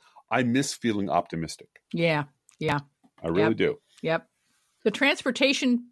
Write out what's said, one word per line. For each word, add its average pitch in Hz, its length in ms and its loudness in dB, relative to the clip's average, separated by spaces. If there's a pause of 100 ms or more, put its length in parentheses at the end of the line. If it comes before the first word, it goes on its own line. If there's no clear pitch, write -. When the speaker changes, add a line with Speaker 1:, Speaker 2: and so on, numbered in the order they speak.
(300)
Speaker 1:
I 123 140 2
miss 127 280 0
feeling 101 380 -2
optimistic. 82 580 -4 (240)
Speaker 2:
Yeah, 160 320 0 (340)
yeah. 151 200 0 (440)
Speaker 1:
I 82 60 -6
really 85 200 2
Speaker 2:
Yep. - 80 2
Speaker 1:
do. 76 220 0 (240)
Speaker 2:
Yep. 160 260 -2 (560)
The 220 60 0
Transportation 269 1000 0